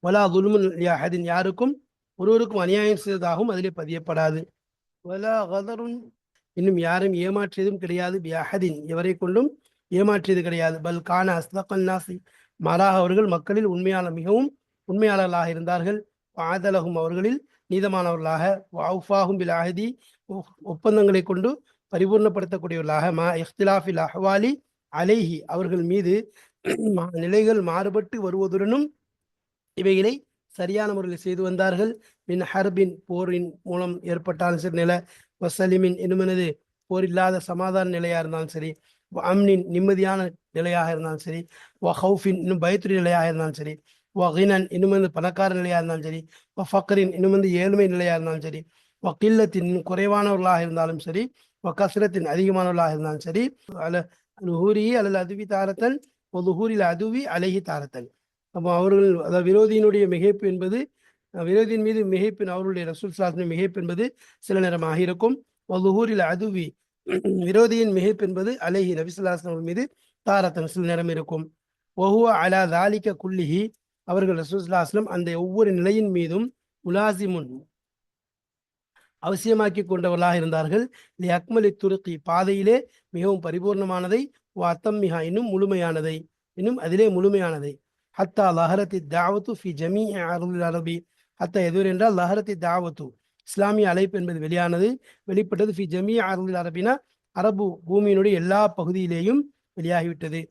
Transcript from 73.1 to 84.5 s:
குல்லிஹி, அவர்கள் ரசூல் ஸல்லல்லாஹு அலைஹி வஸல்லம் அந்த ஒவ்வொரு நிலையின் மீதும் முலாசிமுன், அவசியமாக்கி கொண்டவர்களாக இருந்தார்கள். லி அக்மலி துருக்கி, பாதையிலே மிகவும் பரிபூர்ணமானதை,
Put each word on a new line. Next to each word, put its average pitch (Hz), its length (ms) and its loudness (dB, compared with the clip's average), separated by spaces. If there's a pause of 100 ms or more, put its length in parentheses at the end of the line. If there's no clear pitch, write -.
குல்லிஹி, 185 460 -2 (460)
அவர்கள் 185 300 0
ரசூல் 165 220 -4
ஸல்லல்லாஹு 180 220 0
அலைஹி 170 100 -2
வஸல்லம் 208 200 0
அந்த 175 260 -2
ஒவ்வொரு 190 360 2
நிலையின் 196 380 2
மீதும் 180 360 0 (380)
முலாசிமுன், 185 640 -2 (1700)
அவசியமாக்கி 202 600 0
கொண்டவர்களாக 175 540 2
இருந்தார்கள். 160 460 0 (360)
லி 180 100 -4
அக்மலி 208 460 2
துருக்கி, 190 460 -2
பாதையிலே 196 560 2 (360)
மிகவும் 180 300 0
பரிபூர்ணமானதை, 185 800 -2 (340)